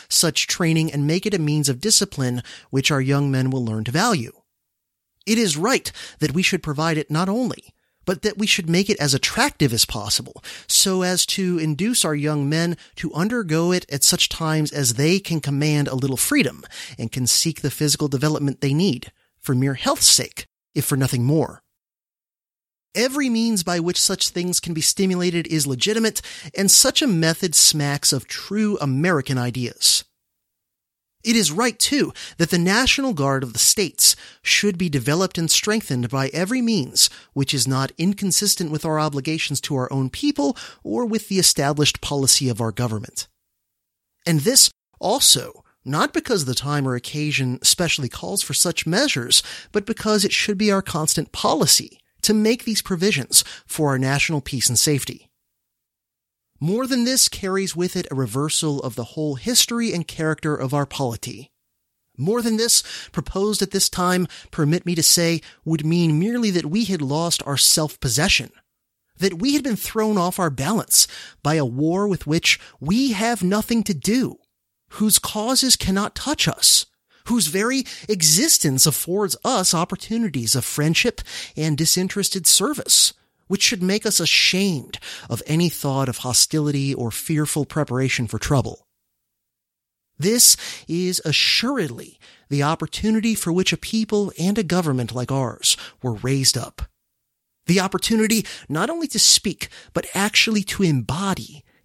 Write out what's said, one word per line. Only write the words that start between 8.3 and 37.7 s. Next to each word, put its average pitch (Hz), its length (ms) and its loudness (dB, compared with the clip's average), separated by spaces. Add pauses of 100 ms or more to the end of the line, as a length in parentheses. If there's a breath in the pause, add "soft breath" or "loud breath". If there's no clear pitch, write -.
we 208 80 0
should 165 240 0
make 190 180 2
it 208 120 0
as 143 140 2
attractive 160 580 0
as 113 120 2
possible, 117 560 -6 (280 loud breath)
so 185 340 2
as 180 240 0
to 180 320 0
induce 156 460 0
our 156 100 -2
young 147 340 0
men 165 280 0 (180 loud breath)
to - 180 -6
undergo 175 600 0
it 180 180 -2
at 139 140 -2
such - 240 2
times 156 420 -2
as 135 240 0
they 160 240 2
can 170 220 -4
command 143 480 0
a 135 80 -4
little 131 200 -2
freedom 160 460 0 (340 loud breath)
and 117 140 -6
can 127 160 -4
seek - 360 0
the 156 80 -2
physical 151 360 0
development 139 540 -2
they 139 120 0
need, 151 380 0 (300)
for 131 160 0
mere 135 180 2
health's 277 320 0
sake, - 400 2 (260)
if 143 120 -2
for 139 120 0
nothing 131 280 0
more. 143 400 0 (1300)
Every 262 340 0
means 226 360 2
by 175 160 0
which 175 200 0
such - 280 0
things 175 320 -2
can 170 120 -6
be 160 80 -4
stimulated 180 680 0
is 151 180 0
legitimate, 214 560 0 (340 loud breath)
and 196 140 2
such - 320 4
a 285 60 2
method 165 480 0
smacks 143 560 2
of 135 160 -4
true 208 520 -4
American 139 560 0
ideas. 123 680 0 (1200)
It 226 100 4
is 196 160 4
right, 233 260 0
too, 262 360 0 (260 loud breath)
that 165 120 0
the 180 80 2
National 240 540 2
Guard 139 300 0
of 117 100 -8
the 110 60 -8
States - 560 4 (280 loud breath)
should 202 360 2
be 180 100 0
developed 147 500 0
and 165 120 0
strengthened 143 580 0
by 135 200 -2
every 208 340 -2
means 185 480 2 (220 loud breath)
which 139 200 -2
is 127 140 0
not 135 320 0